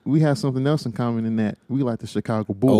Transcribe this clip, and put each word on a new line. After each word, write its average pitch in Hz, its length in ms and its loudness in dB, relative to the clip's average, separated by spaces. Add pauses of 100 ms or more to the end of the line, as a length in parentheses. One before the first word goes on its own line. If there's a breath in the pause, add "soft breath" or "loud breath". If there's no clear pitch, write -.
we 143 160 2
have 147 180 2
something 131 280 -2
else 147 200 0
in 117 60 -4
common 117 340 -2
in 113 100 -2
that 107 220 -2 (100)
we 135 140 -2
like 120 160 -2
the - 80 -12
Chicago 107 480 -4
Bulls. 120 260 2